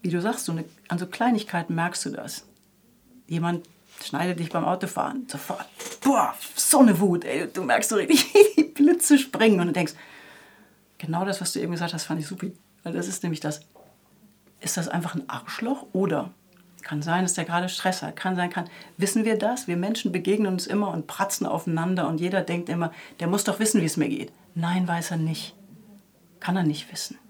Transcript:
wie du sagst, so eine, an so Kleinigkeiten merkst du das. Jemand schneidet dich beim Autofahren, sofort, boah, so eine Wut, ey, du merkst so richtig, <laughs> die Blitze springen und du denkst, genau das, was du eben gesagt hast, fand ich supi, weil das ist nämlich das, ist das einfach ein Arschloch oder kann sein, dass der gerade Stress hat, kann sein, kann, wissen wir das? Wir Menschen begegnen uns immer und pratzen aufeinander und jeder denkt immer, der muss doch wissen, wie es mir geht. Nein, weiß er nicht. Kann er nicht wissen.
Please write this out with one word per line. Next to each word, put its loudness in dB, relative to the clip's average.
wie -4
du 0
sagst, -2
so -4
eine, -4
an -2
so -4
Kleinigkeiten 0
merkst -2
du -4
das. -10
Jemand -2
schneidet -4
dich -4
beim 0
Autofahren, -2
sofort, -10
boah, 4
so 4
eine 8
Wut, 2
ey, -2
du -6
merkst 2
so 0
richtig, 4
<laughs> 6
die 6
Blitze 6
springen 4
und 4
du 0
denkst, 0
genau -2
das, -4
was -4
du -4
eben -2
gesagt -4
hast, -6
fand -4
ich -6
supi, -8
weil -8
das -4
ist -6
nämlich -2
das, -6
ist -4
das -2
einfach -4
ein -6
Arschloch -6
oder 0
kann -6
sein, 2
dass 0
der -2
gerade -2
Stress -2
hat, -8
kann -2
sein, -2
kann, -6
wissen 2
wir 4
das? -2
Wir 0
Menschen -2
begegnen 2
uns -4
immer 0
und -6
pratzen -4
aufeinander 0
und -2
jeder 0
denkt -4
immer, -2
der -2
muss 0
doch 0
wissen, 4
wie 0
es -2
mir 2
geht. -6
Nein, 0
weiß -2
er -2
nicht. -4
Kann 0
er 2
nicht -2
wissen. -10